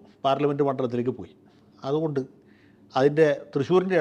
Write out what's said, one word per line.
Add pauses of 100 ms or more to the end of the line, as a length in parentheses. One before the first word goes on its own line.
(260)
പാർലമെന്റ്
മണ്ഡലത്തിലേക്ക്
പോയി. (560)
അതുകൊണ്ട് (760)
അതിൻ്റെ (280)
തൃശ്ശൂരിൻ്റെ